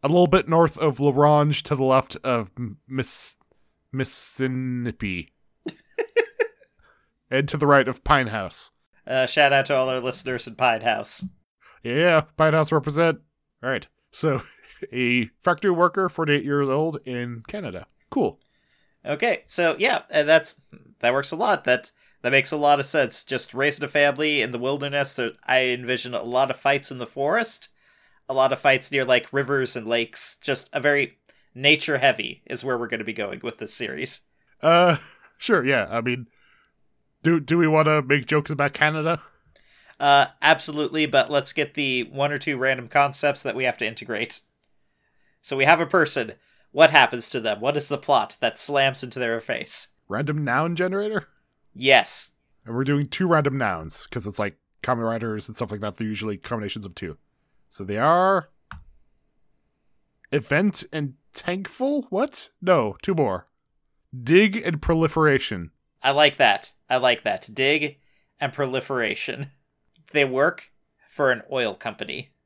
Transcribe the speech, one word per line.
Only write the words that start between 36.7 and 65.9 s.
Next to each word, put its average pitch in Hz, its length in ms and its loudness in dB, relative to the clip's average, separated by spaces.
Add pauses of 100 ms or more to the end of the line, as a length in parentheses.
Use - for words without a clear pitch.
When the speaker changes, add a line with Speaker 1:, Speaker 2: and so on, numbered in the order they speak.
Speaker 1:
do, 165 180 4
do 147 160 -2
we 170 100 4
wanna 156 360 4
make 135 240 0
jokes 151 240 0
about 143 240 -2
Canada? 156 480 0 (760)
Speaker 2:
Uh, 139 280 6 (160)
absolutely, 151 640 2
but 139 240 2
let's 139 220 0
get 147 220 -4
the 131 300 -2
one 143 280 -4
or 143 60 -6
two 143 180 -4
random 127 320 -2
concepts 143 540 0
that 135 140 -4
we 131 80 -2
have 123 140 -2
to 110 80 -4
integrate. 113 560 -8 (960)
So - 160 -8
we 135 80 2
have 160 160 6
a 165 60 0
person. 139 480 0 (360)
What 151 200 6
happens 127 400 4
to 127 100 -4
them? 107 200 -4
What 139 160 0
is 143 120 -4
the 143 100 -4
plot 120 420 0
that 117 180 -2
slams 135 440 -2
into 127 160 -12
their 117 220 -4
face? - 480 -4 (180)
Speaker 1:
Random 147 360 -4
noun 147 340 -2
generator? 196 520 -4 (460)
Speaker 2:
Yes. - 580 4 (320)
Speaker 1:
And 113 120 -8
we're 135 80 -2
doing 143 240 0
two 185 180 -4
random 147 300 2
nouns, 87 500 -4
'cause 95 200 -8
it's, 104 120 -8
like, 101 200 -4 (240)
Kamen 117 220 -2
Riders 113 440 -4
and 110 80 -12
stuff 113 140 -6
like 104 100 -8
that. 104 160 -6
They're 110 100 -6
usually 107 300 -6
combinations 107 480 -8
of 92 100 -14
two. 80 220 -10 (540)
So - 140 -12
they 101 120 -6
are 175 540 2 (1800)
event 151 640 0
and 147 220 -6 (180)
thankful? 247 800 -4
What? 233 400 -4 (100)
No, 147 420 2
two 196 120 -2
more. 107 340 -2 (760)
Dig 190 340 4
and 160 240 -4
proliferation. 151 920 0 (320)